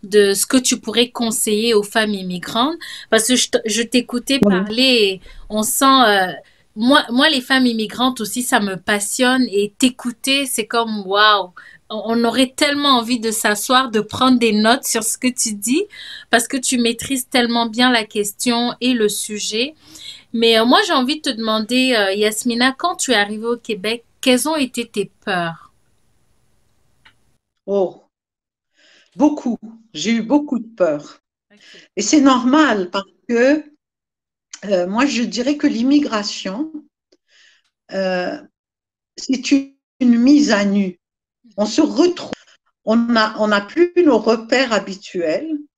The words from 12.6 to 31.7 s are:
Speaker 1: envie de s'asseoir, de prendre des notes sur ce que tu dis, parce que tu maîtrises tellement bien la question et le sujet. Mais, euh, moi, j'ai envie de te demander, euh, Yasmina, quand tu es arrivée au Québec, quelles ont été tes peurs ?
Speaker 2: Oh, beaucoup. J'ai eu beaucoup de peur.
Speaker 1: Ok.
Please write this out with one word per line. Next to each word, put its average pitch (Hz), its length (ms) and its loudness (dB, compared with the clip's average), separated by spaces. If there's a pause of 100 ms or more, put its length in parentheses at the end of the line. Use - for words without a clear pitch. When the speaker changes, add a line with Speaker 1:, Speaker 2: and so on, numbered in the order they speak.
Speaker 1:
envie 233 220 -2
de 220 100 -2
s'asseoir, 233 600 0
de 214 100 0
prendre 254 380 2
des 226 140 2
notes 214 320 2
sur 214 200 -2
ce - 140 -6
que 254 100 0
tu 233 260 -4
dis, 240 300 -2 (460)
parce 240 180 0
que 277 80 -6
tu 254 220 -2
maîtrises 240 500 -4
tellement 233 380 0
bien 247 260 2
la 226 120 2
question 233 760 -4
et 254 140 0
le 214 140 2
sujet. 214 680 -6 (580)
Mais, 226 260 4
euh, 226 80 2
moi, 311 200 4
j'ai 359 60 -2
envie 269 240 0
de 302 140 -6
te 247 40 -4
demander, 226 600 0
euh, 196 180 0
Yasmina, 226 640 0
quand 349 200 -4
tu 269 160 -2
es - 20 4
arrivée 214 320 -2
au 240 100 -2
Québec, 220 480 -8 (160)
quelles 254 280 2
ont 320 80 -2
été 247 300 -4
tes 196 240 -8 (140)
peurs ? 170 480 -6 (1900)
Speaker 2:
Oh, 196 380 -2 (1120)
beaucoup. 254 440 0 (360)
J'ai 151 180 -4
eu 226 100 0
beaucoup 285 360 0
de - 100 -10
peur. 151 520 -4 (300)
Speaker 1:
Ok. 208 80 -20 (380)